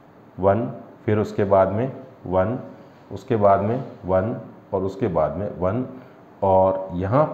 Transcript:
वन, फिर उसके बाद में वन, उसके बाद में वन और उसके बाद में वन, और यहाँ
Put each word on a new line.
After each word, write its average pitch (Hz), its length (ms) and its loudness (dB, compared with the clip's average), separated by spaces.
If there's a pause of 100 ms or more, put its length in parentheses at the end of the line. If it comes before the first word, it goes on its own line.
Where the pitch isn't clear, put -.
(400)
वन, 101 260 2 (400)
फिर 107 120 2
उसके 104 280 -2
बाद 95 260 4
में 120 180 -2 (360)
वन, 92 320 0 (540)
उसके 107 240 -4
बाद 98 240 4
में 117 220 -2 (220)
वन 95 320 0 (360)
और 95 120 -2
उसके 98 240 -2
बाद 78 280 0
में 101 220 -6
वन, 107 280 -2 (560)
और 95 520 4
यहाँ 98 400 2